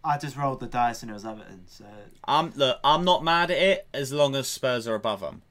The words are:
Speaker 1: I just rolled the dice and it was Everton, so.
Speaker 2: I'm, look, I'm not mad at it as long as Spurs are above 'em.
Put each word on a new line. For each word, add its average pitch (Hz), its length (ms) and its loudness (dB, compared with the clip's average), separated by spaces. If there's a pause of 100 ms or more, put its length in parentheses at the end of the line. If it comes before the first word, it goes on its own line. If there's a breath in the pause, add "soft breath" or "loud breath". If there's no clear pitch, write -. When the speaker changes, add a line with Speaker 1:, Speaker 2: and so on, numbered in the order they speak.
Speaker 1:
I 147 140 0
just 143 180 -8
rolled 135 240 -2
the 123 60 -8
dice 120 360 0
and 113 80 -12
it 107 40 -10
was 104 100 -12
Everton, 104 440 -14
so. - 160 -20 (400)
Speaker 2:
I'm, 156 320 0
look, 135 260 2
I'm 156 220 4
not 180 200 4
mad 170 260 2
at 170 80 0
it 185 360 4
as 139 180 -6
long 143 220 2
as 135 140 -2
Spurs 123 400 -2
are 110 60 0
above 104 280 -2
'em. - 280 -10